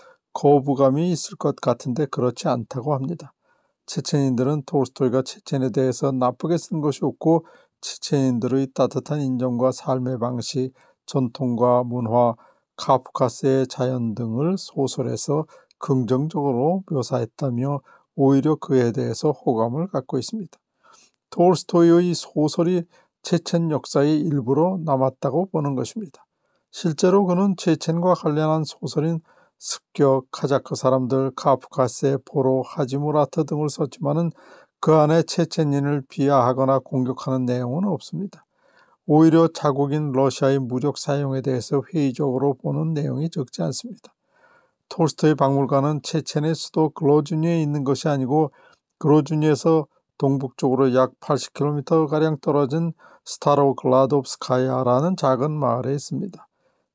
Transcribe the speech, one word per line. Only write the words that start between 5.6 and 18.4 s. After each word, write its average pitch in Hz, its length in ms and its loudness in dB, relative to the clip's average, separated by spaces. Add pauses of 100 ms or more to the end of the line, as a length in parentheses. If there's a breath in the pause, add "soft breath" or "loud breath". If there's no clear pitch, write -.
대해서 131 400 0
나쁘게 131 480 -2
쓴 156 220 -6
것이 147 240 -4
없고, 160 420 0 (340 soft breath)
체첸인들의 131 960 -2
따뜻한 139 460 -2
인정과 127 500 -2
삶의 127 480 -4
방식, 127 540 -4 (340 soft breath)
전통과 123 800 0
문화, 120 500 0 (420 soft breath)
카프카스의 131 920 0
자연 123 480 -4
등을 127 420 -4
소설에서 139 880 -4 (320 soft breath)
긍정적으로 139 1120 0
묘사했다며, 131 920 -4 (340 soft breath)
오히려 139 400 4